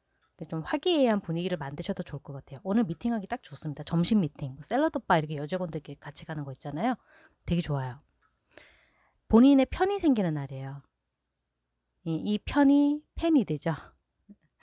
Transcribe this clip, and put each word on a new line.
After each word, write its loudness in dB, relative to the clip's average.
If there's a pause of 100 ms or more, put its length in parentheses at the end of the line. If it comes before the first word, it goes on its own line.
(480)
좀 -4
화기애애한 2
분위기를 -4
만드셔도 -6
좋을 -12
것 -14
같아요. -16
오늘 2
미팅하기 -4
딱 -8
좋습니다. -10
점심 2
미팅, -4
뭐 -16
샐러드 -2
바 2
이렇게 -4
여직원들끼리 -6
같이 -16
가는 -8
거 -10
있잖아요. -4 (520)
되게 0
좋아요. -6 (1300)
본인의 8
편이 -2
생기는 2
날이에요. -8 (1200)
이, -2
이 -2
편이 4 (140)
팬이 4
되죠. -2 (880)